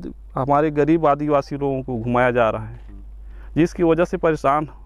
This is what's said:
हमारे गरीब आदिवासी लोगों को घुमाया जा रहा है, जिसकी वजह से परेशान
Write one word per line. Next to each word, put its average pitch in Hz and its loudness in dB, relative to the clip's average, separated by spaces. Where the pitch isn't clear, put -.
हमारे 143 2
गरीब 151 2
आदिवासी 147 0
लोगों 139 -2
को 131 -6
घुमाया 123 2
जा 117 4
रहा 110 -6
है, 113 -14
जिसकी 170 2
वजह 165 4
से 180 -8
परेशान 151 0